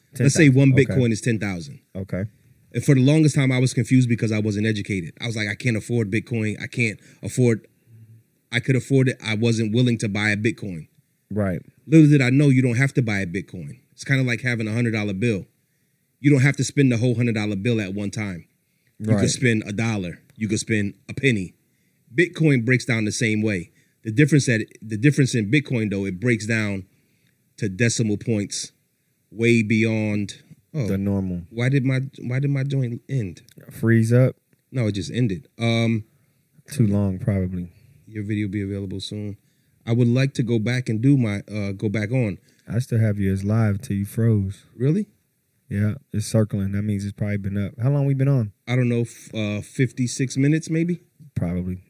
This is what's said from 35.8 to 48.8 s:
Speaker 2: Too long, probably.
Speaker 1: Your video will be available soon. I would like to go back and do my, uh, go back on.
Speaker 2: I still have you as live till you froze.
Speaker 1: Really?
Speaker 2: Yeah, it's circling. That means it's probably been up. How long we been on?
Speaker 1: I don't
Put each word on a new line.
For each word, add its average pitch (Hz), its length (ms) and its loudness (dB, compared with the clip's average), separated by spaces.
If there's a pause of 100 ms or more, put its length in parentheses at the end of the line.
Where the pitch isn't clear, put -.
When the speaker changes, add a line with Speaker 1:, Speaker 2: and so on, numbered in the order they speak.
Speaker 2:
Too 110 160 2
long, 101 320 0
probably. 92 500 -2 (380)
Speaker 1:
Your 107 160 -10
video 104 240 -2
will 92 40 -8
be 104 100 -4
available 98 400 -6
soon. 104 360 -8 (480)
I 117 80 0
would 120 140 4
like 131 280 2
to - 80 0
go 117 160 0
back 123 300 -2
and 110 120 -2
do 139 160 6
my, 104 300 0
uh, 101 260 -6
go 104 140 -2
back 104 240 -2
on. 117 280 -2 (280)
Speaker 2:
I 110 120 -4
still 120 200 0
have 104 200 2
you 95 120 0
as 95 120 -2
live 104 380 0
till 101 160 -6
you 98 80 -2
froze. 104 580 0 (120)
Speaker 1:
Really? 156 320 0 (600)
Speaker 2:
Yeah, 104 240 0 (180)
it's 107 140 -4
circling. 101 460 0
That 101 120 -2
means 101 220 -2
it's 98 80 -8
probably 104 240 -4
been 98 200 -6
up. 101 240 -4
How 127 100 2
long 143 140 0
we 139 100 0
been 131 120 0
on? 123 240 0 (160)
Speaker 1:
I 120 80 -2
don't 123 140 2